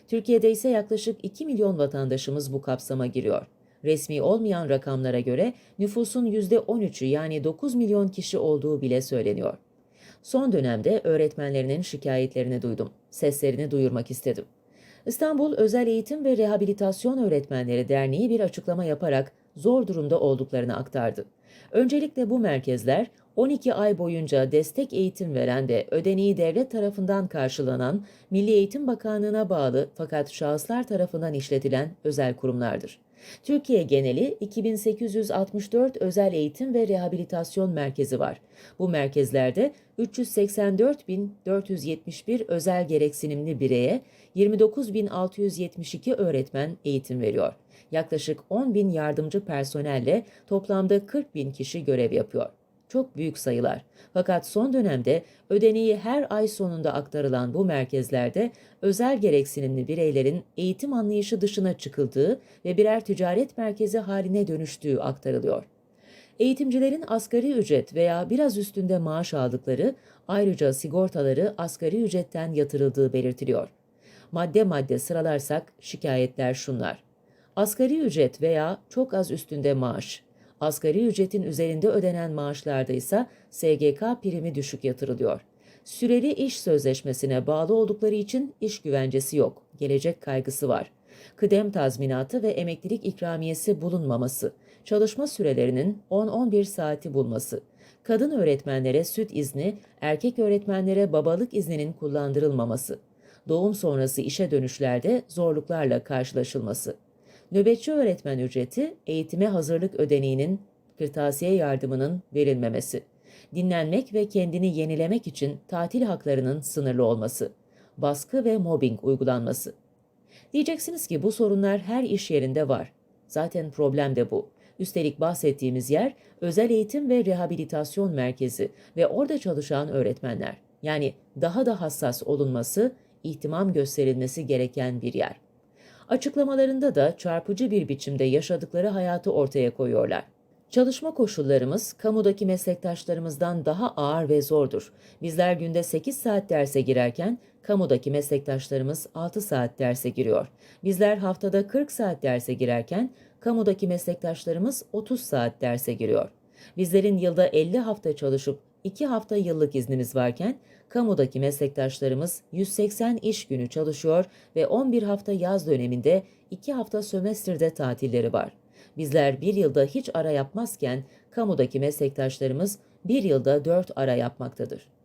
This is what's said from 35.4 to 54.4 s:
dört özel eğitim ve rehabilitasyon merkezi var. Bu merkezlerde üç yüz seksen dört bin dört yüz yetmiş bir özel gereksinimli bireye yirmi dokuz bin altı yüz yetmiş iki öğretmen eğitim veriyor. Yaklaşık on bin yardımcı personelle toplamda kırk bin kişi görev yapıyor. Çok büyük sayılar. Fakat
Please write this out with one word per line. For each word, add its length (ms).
dört 240
özel 360
eğitim 420
ve 140
rehabilitasyon 800
merkezi 480
var. 220
Bu 100
merkezlerde 840
üç 200
yüz 100
seksen 500
dört 300
bin 260
dört 240
yüz 140
yetmiş 440
bir 200
özel 400
gereksinimli 720
bireye 420
yirmi 240
dokuz 360
bin 120
altı 360
yüz 160
yetmiş 360
iki 200
öğretmen 720
eğitim 360
veriyor. 320
Yaklaşık 480
on 240
bin 160
yardımcı 500
personelle 840
toplamda 600
kırk 280
bin 180
kişi 320
görev 280
yapıyor. 380
Çok 280
büyük 220
sayılar. 460
Fakat 340